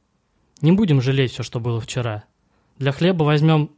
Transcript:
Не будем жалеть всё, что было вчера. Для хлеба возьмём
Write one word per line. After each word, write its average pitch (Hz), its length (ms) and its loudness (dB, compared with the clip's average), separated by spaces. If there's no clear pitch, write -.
Не 156 120 4
будем 185 280 2
жалеть 135 320 0
всё, - 100 -10
что 120 180 -8
было 117 200 -4
вчера. 110 440 -8
Для 135 160 -2
хлеба 170 300 0
возьмём 151 560 2